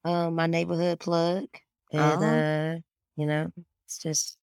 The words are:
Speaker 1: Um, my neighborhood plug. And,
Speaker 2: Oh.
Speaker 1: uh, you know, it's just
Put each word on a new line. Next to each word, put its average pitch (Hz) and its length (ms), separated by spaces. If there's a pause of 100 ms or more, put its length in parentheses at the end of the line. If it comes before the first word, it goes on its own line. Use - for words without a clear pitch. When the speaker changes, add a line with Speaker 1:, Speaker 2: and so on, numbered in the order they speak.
Speaker 1:
Um, 170 300
my 165 120
neighborhood 170 540
plug. 170 460 (460)
And, 151 320
Speaker 2:
Oh. - 20
Speaker 1:
uh, 156 520 (380)
you 151 100
know, 151 240 (360)
it's - 120
just - 460